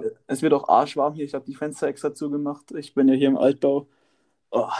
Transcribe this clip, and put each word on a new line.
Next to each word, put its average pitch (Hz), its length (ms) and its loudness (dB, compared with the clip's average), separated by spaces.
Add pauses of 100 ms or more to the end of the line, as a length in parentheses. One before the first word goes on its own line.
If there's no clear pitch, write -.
(280)
Es 131 140 -6
wird 156 120 2
auch - 160 2
arschwarm 143 460 2
hier. 156 100 -8
Ich 143 80 -10
hab 135 120 -8
die 139 100 -12
Fenster 151 320 -6
extra 143 260 -6
zugemacht. 143 600 -8
Ich 147 200 -14
bin 135 140 4
ja 131 80 6
hier 135 140 4
im 135 80 2
Altbau. 139 500 0 (640)
Oh, 110 160 -2 (120)